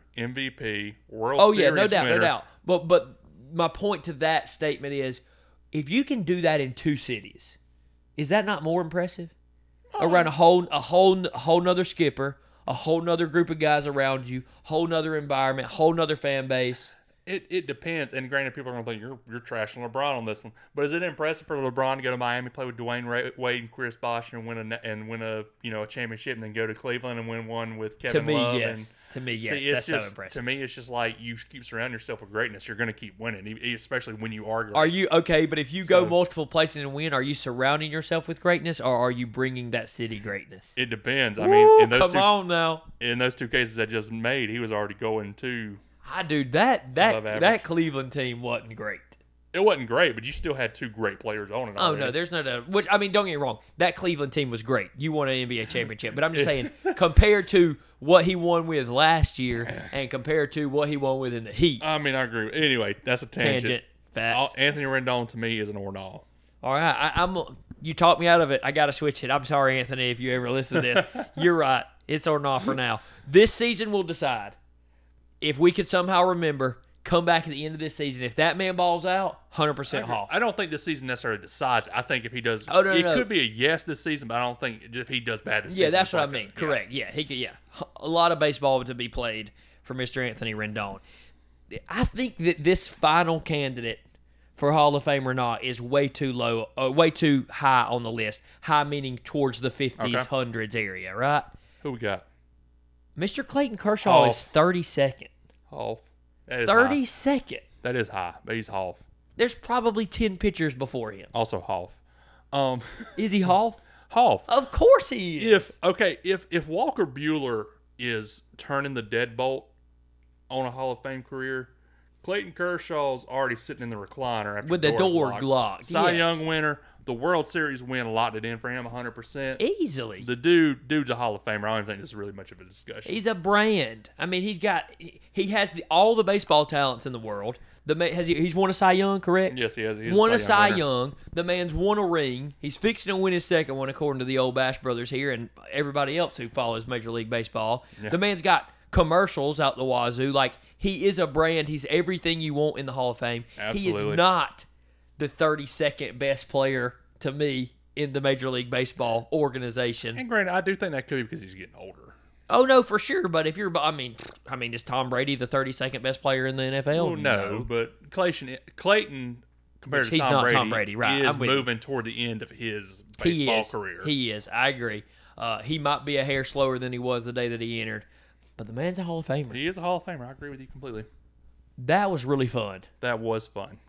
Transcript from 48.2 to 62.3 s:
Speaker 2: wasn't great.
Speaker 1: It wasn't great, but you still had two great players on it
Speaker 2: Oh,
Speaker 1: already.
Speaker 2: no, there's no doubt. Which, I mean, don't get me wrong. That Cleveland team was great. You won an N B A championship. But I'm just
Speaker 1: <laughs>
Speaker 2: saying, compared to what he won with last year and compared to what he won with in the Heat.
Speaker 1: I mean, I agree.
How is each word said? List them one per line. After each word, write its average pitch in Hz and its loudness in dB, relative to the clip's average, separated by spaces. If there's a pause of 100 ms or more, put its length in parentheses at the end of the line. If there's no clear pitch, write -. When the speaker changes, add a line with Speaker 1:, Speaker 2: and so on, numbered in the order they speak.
Speaker 2:
wasn't 117 -6
great. 104 -8 (540)
Speaker 1:
It 175 -2
wasn't 180 4
great, 123 2
but 113 -10
you 135 -8
still 143 -4
had 120 -2
two 127 -8
great 104 -4
players 107 -6
on 117 -4
it 101 -12
Speaker 2:
Oh, 175 2
Speaker 1:
already. 156 -2
Speaker 2:
no, 127 -2
there's 170 -4
no 165 -2
doubt. 123 -6
Which, 196 0
I 202 6
mean, 202 2
don't 202 4
get 175 -4
me - -4
wrong. 135 -4 (180)
That 170 2
Cleveland 147 -2
team 139 0
was 113 -6
great. 110 0
You 156 -4
won 147 0
an 131 0
N 127 -2
B 120 -4
A 110 -4
championship. 110 -6
But 143 0
I'm 165 0
just 143 2
Speaker 1:
<laughs> - 2
Speaker 2:
saying, 139 -2 (240)
compared 196 6
to 175 6 (220)
what 165 8
he 185 2
won 170 2
with 147 -2
last 156 4
year 120 -4
and 135 -6
compared 143 -2
to 151 -2
what 147 0
he 147 -2
won 135 -2
with 123 -4
in 113 -6
the 107 -12
Heat. 131 2
Speaker 1:
I 156 0
mean, 139 0
I 131 0
agree. 113 -2